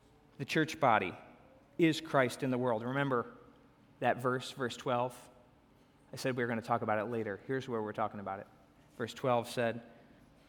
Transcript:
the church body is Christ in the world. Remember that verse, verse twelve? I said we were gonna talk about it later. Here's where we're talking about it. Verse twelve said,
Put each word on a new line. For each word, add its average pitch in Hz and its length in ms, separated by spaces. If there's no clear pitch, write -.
the 139 80
church 156 340
body 107 340
is 160 240
Christ 131 400
in 131 100
the 127 60
world. 120 260
Remember 131 420
that 123 220
verse, 127 300
verse 120 260
twelve? 127 360
I - 20
said 127 220
we 123 60
were 117 60
gonna 113 120
talk 117 220
about 107 160
it 107 120
later. 110 360
Here's 131 200
where 117 140
we're 107 100
talking 107 280
about 98 200
it. 101 80
Verse 113 160
twelve 120 360
said, 117 320